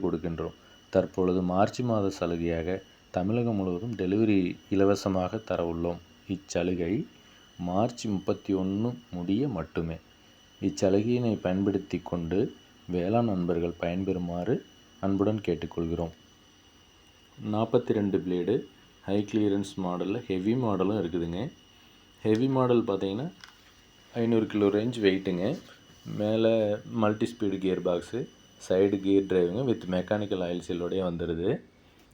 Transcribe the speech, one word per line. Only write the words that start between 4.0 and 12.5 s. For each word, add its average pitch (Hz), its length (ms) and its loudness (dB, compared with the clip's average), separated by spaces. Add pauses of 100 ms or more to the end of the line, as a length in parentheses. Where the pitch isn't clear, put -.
டெலிவரி 101 360 4 (320)
இலவசமாக 98 680 2 (100)
தர 87 120 -2 (100)
உள்ளோம். 85 300 -4 (340)
இச்சலுகை 87 580 -2 (760)
மார்ச் 107 400 0
முப்பத்தி 98 460 -2
ஒன்று 98 380 0 (200)
முடிய 95 360 -2
மட்டுமே. 82 500 -4 (640)
இச்சலுகையினை 107 720 2 (120)
பயன்படுத்தி 95 540 0 (120)
கொண்டு 87 280 -2 (480)